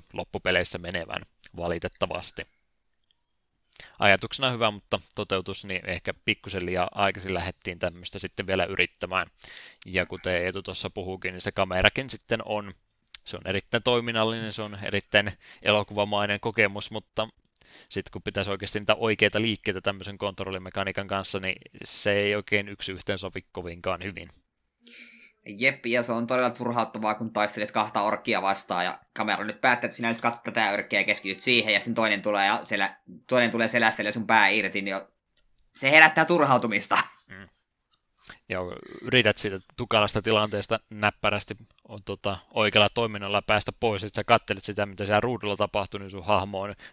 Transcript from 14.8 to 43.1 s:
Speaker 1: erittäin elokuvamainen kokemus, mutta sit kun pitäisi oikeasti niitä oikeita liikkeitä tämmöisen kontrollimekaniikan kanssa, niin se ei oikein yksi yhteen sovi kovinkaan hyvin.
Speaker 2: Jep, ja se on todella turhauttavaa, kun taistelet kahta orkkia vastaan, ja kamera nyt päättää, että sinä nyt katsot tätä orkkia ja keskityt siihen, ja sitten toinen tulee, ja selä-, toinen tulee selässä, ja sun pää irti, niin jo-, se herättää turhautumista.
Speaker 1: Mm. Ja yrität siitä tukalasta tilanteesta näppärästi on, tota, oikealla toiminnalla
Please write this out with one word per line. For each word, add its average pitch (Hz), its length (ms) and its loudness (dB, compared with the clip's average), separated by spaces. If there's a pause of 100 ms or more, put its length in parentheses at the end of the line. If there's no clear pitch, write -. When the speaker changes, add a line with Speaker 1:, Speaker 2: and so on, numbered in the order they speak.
Speaker 1:
erittäin 101 480 2 (300)
elokuvamainen 104 800 0
kokemus, 104 520 0
mutta 110 360 -6 (600)
sit - 200 -8
kun 95 120 -12
pitäisi 101 300 -4
oikeasti 98 280 -6
niitä 107 160 0
oikeita 107 460 2
liikkeitä 104 400 -4
tämmöisen 98 360 -6
kontrollimekaniikan 95 920 -6
kanssa, 98 320 -4
niin 95 160 -4 (280)
se - 280 -2
ei 101 240 4
oikein 101 340 -2
yksi 98 220 -10
yhteen 95 280 -6
sovi 95 320 -10
kovinkaan 87 520 -6
hyvin. 85 260 -10 (1160)
Speaker 2:
Jep, 123 400 0
ja 120 180 2
se 123 80 -2
on 117 160 0
todella 127 220 2
turhauttavaa, 113 640 -2
kun 110 180 -8
taistelet 104 380 0
kahta 107 300 0
orkkia 104 400 0
vastaan, 95 440 0
ja - 140 -4 (140)
kamera 104 300 -2
nyt 107 180 -8
päättää, 123 260 2
että - 80 -6
sinä 117 140 -2
nyt 117 120 -4
katsot 117 220 -2
tätä 107 280 0
orkkia 101 280 0
ja 98 40 2
keskityt 98 380 -2
siihen, 110 320 4
ja 101 60 4
sitten 113 160 -4
toinen 110 260 2
tulee, 101 240 2
ja 104 180 2
selä-, 98 320 -2 (320)
toinen 123 240 4
tulee 113 160 2
selässä, 113 360 2
ja 104 80 0
sun 110 160 -4
pää 110 200 6
irti, 101 340 0
niin 98 100 -6
jo-, 95 160 -6 (680)
se 135 160 2
herättää 156 340 8
turhautumista. 123 720 4 (300)
Speaker 1:
Mm. 95 200 -18 (1040)
Ja 92 100 -4 (420)
yrität 113 360 6
siitä 95 220 -4 (180)
tukalasta 107 440 2
tilanteesta 107 580 2 (100)
näppärästi 104 680 0 (300)
on, 110 160 -16
tota, 98 340 -6 (160)
oikealla 104 360 6
toiminnalla 104 520 0